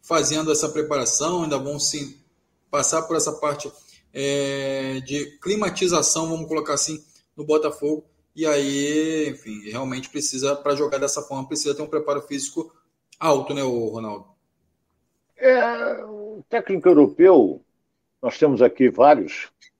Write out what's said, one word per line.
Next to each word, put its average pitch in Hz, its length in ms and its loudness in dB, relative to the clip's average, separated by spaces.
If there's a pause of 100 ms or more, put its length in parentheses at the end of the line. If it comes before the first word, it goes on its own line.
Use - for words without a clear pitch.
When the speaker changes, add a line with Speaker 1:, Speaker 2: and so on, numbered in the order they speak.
Speaker 1:
fazendo 156 500 0
essa 151 160 0
preparação, 151 760 -2
ainda 143 140 -2
vão 143 200 -8
se 143 480 -8 (500)
passar 160 260 0
por 160 140 -4
essa 151 160 -2
parte, 147 400 -6 (400)
é, 139 880 -4
de 143 380 -8
climatização, 175 880 0
vamos 160 200 -6
colocar 151 260 -4
assim, 151 280 -6 (340)
no 147 80 -12
Botafogo, 151 600 0 (300)
e 156 120 -2
aí, 147 840 0
enfim, 107 400 -14
realmente 131 400 -8
precisa, 139 460 -4
pra 143 180 0
jogar 143 240 -2
dessa 147 240 -4
forma, 135 260 -10
precisa 143 260 -4
ter 151 80 -8
um 147 60 -10
preparo 147 340 -2
físico 143 480 -8 (480)
alto, 160 360 0
né, 143 80 -4
ô 120 260 -2
Ronaldo? 107 380 -10 (1120)
Speaker 2:
É, 240 640 2
o 214 440 -16
técnico 190 400 0
europeu, 147 720 8 (580)
nós 120 180 -6
temos 131 240 4
aqui 123 260 6
vários, 120 640 4 (300)